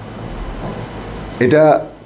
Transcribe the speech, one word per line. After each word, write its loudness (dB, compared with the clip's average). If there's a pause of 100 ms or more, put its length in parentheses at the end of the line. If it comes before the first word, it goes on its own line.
(1400)
এটা 6 (220)